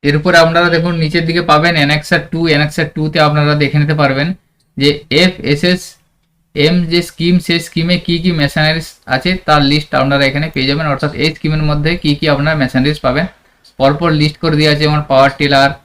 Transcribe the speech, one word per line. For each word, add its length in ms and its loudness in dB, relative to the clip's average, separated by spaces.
এরপরে 420 2
আপনারা 300 2
দেখুন 180 0
নিচের 260 -2
দিকে 120 0
পাবেন 280 2
অ্যানেক্সার 420 0
টু। 80 -4
অ্যানেক্সার 440 0
টু 80 -4
তে 40 -2
আপনারা 260 2
দেখে 180 0
নিতে 200 0
পারবেন 260 0
যে 120 2
এফএসএসএম 1500 -2
যে 80 2
স্কিম, 260 0
সেই 220 0
স্কিমে 280 -2
কি 180 0
কি 160 2
মেশিনারিজ 480 -2
আছে 140 -2
তার 140 4
লিস্ট 200 -2
আপনারা 280 0
এখানে 240 -4
পেয়ে 160 -2
যাবেন, 240 -2
অর্থাৎ 180 -4
এই 120 0
স্কিমের 340 -4
মধ্যে 220 0
কি 160 2
কি 140 -4
আপনারা 280 0
মেশিনারিজ 440 0
পাবেন। 200 0
পরপর 300 2
লিস্ট 220 -2
করে 160 0
দেওয়া 140 2
আছে, 120 0
যেমন 240 0
পাওয়ার 280 4
টিলার 320 2